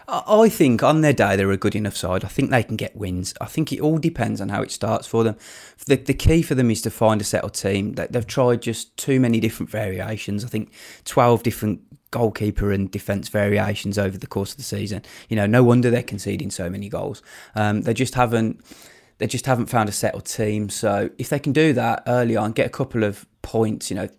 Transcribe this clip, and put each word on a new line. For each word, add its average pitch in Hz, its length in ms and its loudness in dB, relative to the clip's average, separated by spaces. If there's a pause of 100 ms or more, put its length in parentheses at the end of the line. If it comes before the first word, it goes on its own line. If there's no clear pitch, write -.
I, - 180 -4
I 214 220 6
think 131 340 4
on 151 180 6
their 151 120 6
day, 101 240 2
they're 98 140 4
a 98 60 2
good 98 200 0
enough 101 200 -4
side. 92 280 -2
I 101 40 -6
think - 220 -2
they 123 120 2
can 110 140 -6
get 107 200 -8
wins. 90 440 -6
I - 60 -8
think - 260 -4
it - 80 -6
all 156 180 2
depends 113 420 -2
on 98 80 -6
how 101 140 -2
it 98 80 -6
starts 104 360 -4
for 113 180 2
them. 110 120 0 (500)
The, 143 100 4
the 131 180 0
key 160 280 4
for 160 120 -2
them 123 160 4
is 107 120 -2
to 113 80 -4
find 110 300 2
a 104 40 -4
settled - 300 -4
team. 101 400 -2
They, - 140 -4
they've 120 180 -4
tried 123 360 2
just - 340 -8
too 131 240 2
many 117 200 4
different - 300 -2
variations. 104 760 -6
I 120 40 -10
think 110 240 -8 (320)
twelve 120 380 4
different 107 380 -2 (300)
goalkeeper 107 600 0
and 98 180 -2
defence 98 380 -6
variations 101 680 0
over 98 220 -2
the - 80 -16
course 101 240 -6
of - 60 -14
the 131 80 -14
season. 101 380 -6 (260)
You 113 80 -2
know, 101 100 2
no 117 160 6
wonder 120 280 6
they're 117 120 2
conceding 98 480 -6
so 90 180 -6
many 101 200 -8
goals. 101 340 -8 (320)
Um, 104 280 0
they 113 120 0
just 123 220 -4
haven't, 113 440 0 (580)
they 110 100 -2
just - 180 -6
haven't 120 200 0
found 110 220 0
a 104 40 -6
settled - 320 -4
team. 107 460 -2
So 101 480 -2
if 127 100 -8
they 147 100 0
can 139 140 -2
do 156 220 4
that 117 340 0
early 120 280 2
on, 107 140 0
get 110 160 0
a 120 40 -6
couple 120 340 -2
of 101 220 -4 (160)
points, 110 480 -2
you 98 60 -6
know, 98 120 -6 (100)